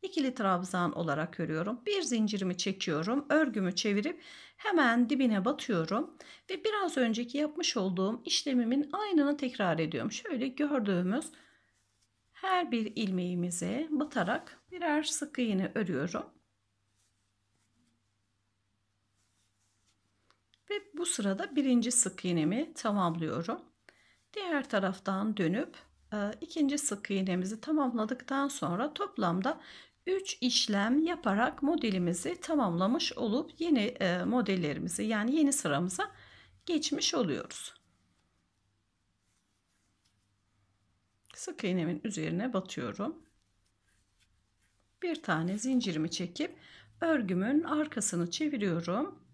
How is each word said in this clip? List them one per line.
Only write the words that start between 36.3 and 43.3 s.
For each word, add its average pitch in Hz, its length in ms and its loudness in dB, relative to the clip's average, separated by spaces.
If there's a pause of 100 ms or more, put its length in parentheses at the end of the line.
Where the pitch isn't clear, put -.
geçmiş 302 480 0
oluyoruz. 180 600 -2 (3500)
Sık - 300 -10
iğnemin 175 400 0
üzerine 180 480 -2
batıyorum. 190 680 -6 (1800)